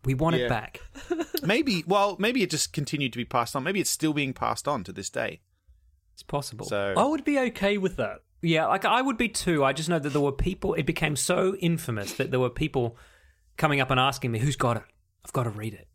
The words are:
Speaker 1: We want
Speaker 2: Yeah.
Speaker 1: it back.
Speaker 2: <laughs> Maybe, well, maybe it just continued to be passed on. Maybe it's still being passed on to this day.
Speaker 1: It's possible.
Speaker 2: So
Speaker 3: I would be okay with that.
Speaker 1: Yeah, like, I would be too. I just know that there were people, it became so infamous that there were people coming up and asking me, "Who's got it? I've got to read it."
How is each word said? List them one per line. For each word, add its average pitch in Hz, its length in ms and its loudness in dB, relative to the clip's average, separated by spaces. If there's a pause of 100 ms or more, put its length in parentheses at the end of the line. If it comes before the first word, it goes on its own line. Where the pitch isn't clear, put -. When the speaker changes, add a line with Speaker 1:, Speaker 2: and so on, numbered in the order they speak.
Speaker 1:
We 131 120 0
want 160 200 2
Speaker 2:
Yeah. 123 100 2
Speaker 1:
it 117 40 -2
back. 113 320 -4 (300)
Speaker 2:
<laughs> 330 320 -4
Maybe, 254 440 2
well, 202 320 2
maybe 233 240 2
it - 80 0
just - 220 -2
continued 143 400 -2
to 120 40 -8
be 120 80 -4
passed 120 300 -2
on. 131 80 -2
Maybe 190 160 0
it's - 100 0
still 156 240 0
being 143 200 -2
passed - 340 -2
on 131 160 -2
to 87 80 -12
this 98 180 -10
day. - 320 -6 (720)
Speaker 1:
It's - 100 -20
possible. 120 440 -6
Speaker 2:
So 101 280 -2
Speaker 3:
I 196 80 6
would 294 200 2
be 285 160 2
okay 208 400 0
with 185 180 -2
that. 104 220 -4 (240)
Speaker 1:
Yeah, 160 240 4
like, 190 180 2
I 220 160 4
would 262 160 0
be 240 120 0
too. 165 340 2
I 135 100 4
just 151 160 -4
know 160 80 2
that 147 120 -2
there 143 120 2
were 143 100 2
people, 185 440 -2
it 151 100 0
became 156 300 0
so 185 400 0
infamous 147 580 -2
that - 160 -2
there 127 100 2
were 127 120 2
people 127 440 -2 (600)
coming 147 240 4
up 131 80 0
and 131 100 4
asking 131 320 2
me, 113 80 0
"Who's 135 160 0
got 117 220 2
it? - 60 -6 (420)
I've - 80 -16
got 131 100 2
to 117 60 0
read 107 240 -6
it." - 220 -18